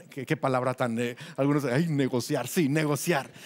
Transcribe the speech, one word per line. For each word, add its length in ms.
qué, 140
qué 120
palabra 380
tan, 240
eh, 160
algunos, 280
"Ay, 220
negociar". 600
Sí, 220
negociar. 600